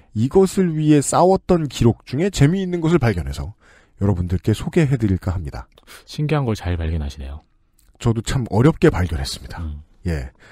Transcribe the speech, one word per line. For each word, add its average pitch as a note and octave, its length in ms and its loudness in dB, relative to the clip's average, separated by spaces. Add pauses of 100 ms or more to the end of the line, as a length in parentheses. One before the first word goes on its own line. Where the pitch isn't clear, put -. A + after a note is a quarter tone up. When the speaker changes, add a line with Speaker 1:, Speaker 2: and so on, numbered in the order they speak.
(140)
Speaker 1:
이것을 F3 640 2
위해 D3+ 240 4
싸웠던 F3 680 2
기록 - 380 2
중에 E3+ 240 -2
재미있는 F3 520 2
것을 D#3+ 180 2
발견해서 D#2+ 540 -4 (480)
여러분들께 F2+ 520 0
소개해드릴까 A#2+ 760 0
합니다. E2 360 -8 (380)
Speaker 2:
신기한 D3 400 -2
걸 A2 100 -2
잘 F2 220 -4
발견하시네요. D2 640 -6 (580)
Speaker 1:
저도 A2+ 220 0
참 B2+ 280 -4
어렵게 D3 400 4
발견했습니다. E2+ 720 -4
Speaker 2:
음. D2 180 -10 (260)
Speaker 1:
예, C#2+ 220 -6 (220)